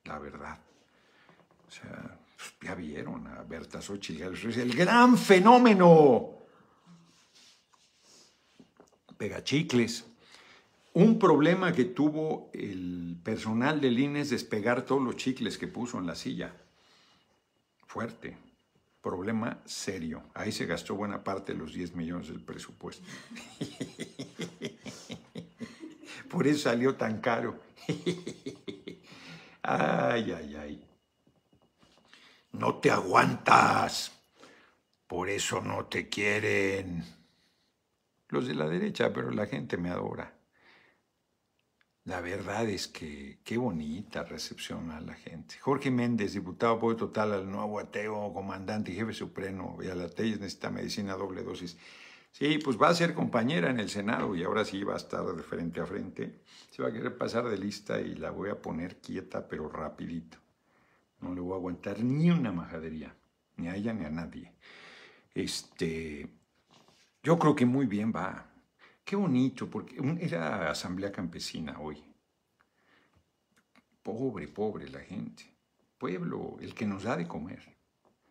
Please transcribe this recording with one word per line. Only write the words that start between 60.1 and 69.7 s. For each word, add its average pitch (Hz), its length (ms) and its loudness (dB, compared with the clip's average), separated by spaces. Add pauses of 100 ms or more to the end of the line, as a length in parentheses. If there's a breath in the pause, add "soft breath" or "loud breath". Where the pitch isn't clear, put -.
No 90 140 -8
le 90 60 -8
voy 87 120 -6
a 95 40 -4
aguantar 92 460 -6
ni 151 280 4
una 135 220 2
majadería, 80 640 -8 (420)
ni 85 120 -6
a 90 60 -6
ella 107 180 -4
ni 98 120 -6
a 76 60 -8
nadie. 85 440 -10 (800 loud breath)
Este, 80 920 -6 (920 soft breath)
yo 165 160 6
creo 151 160 6
que 123 120 4
muy 131 200 4
bien 104 280 0
va. 90 320 -6 (580 soft breath)
Qué 202 120 -2
bonito, 131 520 2
porque - 320 -8